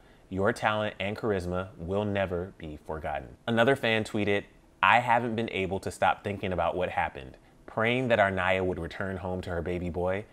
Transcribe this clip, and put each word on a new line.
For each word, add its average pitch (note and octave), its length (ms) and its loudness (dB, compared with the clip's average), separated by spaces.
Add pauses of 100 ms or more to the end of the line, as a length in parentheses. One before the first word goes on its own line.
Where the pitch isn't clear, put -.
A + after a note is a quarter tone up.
(280)
Your F#2+ 260 0
talent G#2+ 460 0
and G2+ 160 -4
charisma F#2 520 -2 (100)
will F#2+ 260 -2
never F#2+ 540 -2
be D2+ 200 -12
forgotten." D2+ 680 -8
Another A#2 300 6
fan A2 280 2
tweeted, G2+ 420 0 (360)
"I G#2+ 200 8
haven't A#2+ 340 2
been A2+ 160 -4
able F#2+ 300 -2
to F#2+ 100 -6
stop - 320 0
thinking G2+ 280 -4
about E2+ 240 0
what F2+ 140 -2
happened, D2 480 -6 (300)
praying A#2+ 400 0
that A2+ 120 4
our G2 120 4
Naya F#2+ 320 2
would F2+ 160 -2
return F#2 380 -6
home F#2 240 -4
to F2+ 100 -8
her E2+ 100 -2
baby F2 300 -4
boy. F#2 420 -2